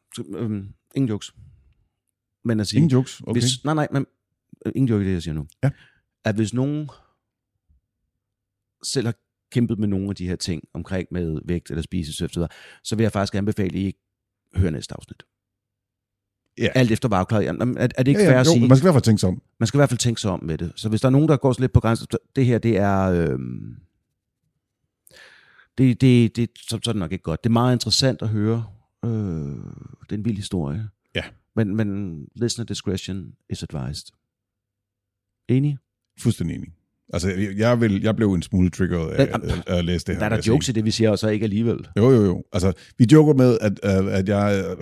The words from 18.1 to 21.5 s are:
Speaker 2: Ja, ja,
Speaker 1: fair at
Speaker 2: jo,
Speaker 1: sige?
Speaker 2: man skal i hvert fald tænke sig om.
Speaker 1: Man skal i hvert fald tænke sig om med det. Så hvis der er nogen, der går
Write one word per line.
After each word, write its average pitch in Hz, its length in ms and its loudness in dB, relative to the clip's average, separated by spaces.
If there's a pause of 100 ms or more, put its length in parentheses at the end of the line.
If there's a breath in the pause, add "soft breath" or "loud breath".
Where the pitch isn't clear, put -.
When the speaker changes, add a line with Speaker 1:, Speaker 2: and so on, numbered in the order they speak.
Speaker 2:
Ja, 202 60 6
ja, 131 60 6
Speaker 1:
fair 127 80 6
at 131 60 4
Speaker 2:
jo, 165 60 6
Speaker 1:
sige? 123 160 4
Speaker 2:
man 131 80 10
skal 131 80 6
i - 20 8
hvert 180 80 6
fald 123 80 4
tænke 110 180 4
sig 95 80 2
om. - 140 -4 (180)
Speaker 1:
Man 113 60 0
skal 139 120 0
i - 20 6
hvert 139 80 4
fald 120 100 -2
tænke 117 220 -2
sig 104 100 -2
om - 140 -6
med 80 140 -4
det. 85 180 -6
Så - 120 -6
hvis 107 120 0
der 131 80 2
er - 40 4
nogen, 147 160 4
der 147 80 4
går 131 160 2